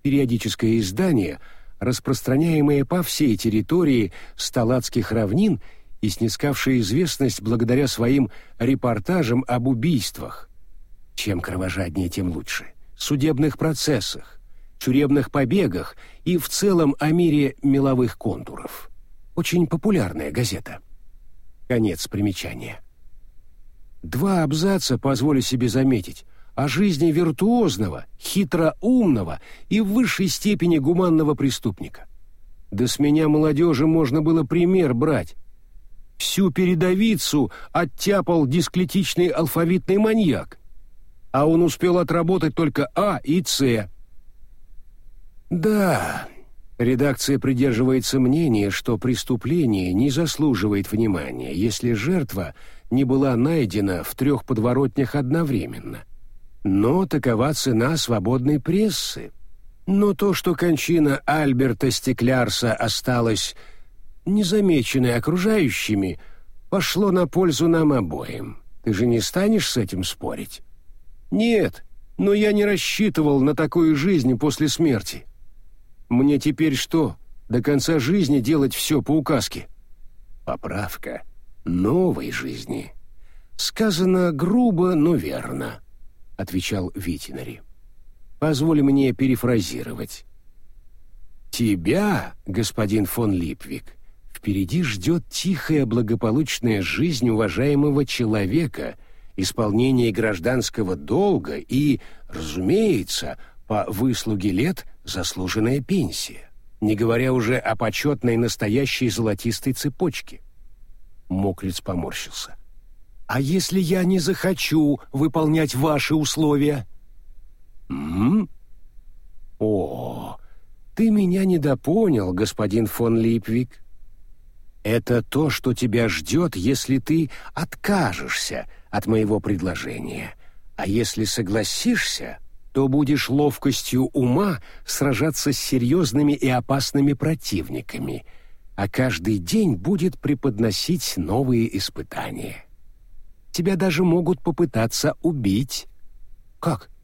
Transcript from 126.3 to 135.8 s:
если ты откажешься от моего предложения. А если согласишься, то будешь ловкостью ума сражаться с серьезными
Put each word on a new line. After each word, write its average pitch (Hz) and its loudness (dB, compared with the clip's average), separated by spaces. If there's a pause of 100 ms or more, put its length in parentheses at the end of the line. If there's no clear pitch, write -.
если 131 0
ты 156 0 (220)
откажешься - -2 (240)
от 104 -4
моего 107 2
предложения. 90 -4 (420)
А - -4
если 107 0
согласишься, - -2 (340)
то 135 2
будешь 143 2
ловкостью 135 2
ума 139 2 (240)
сражаться 139 0
с - -2
серьезными 139 2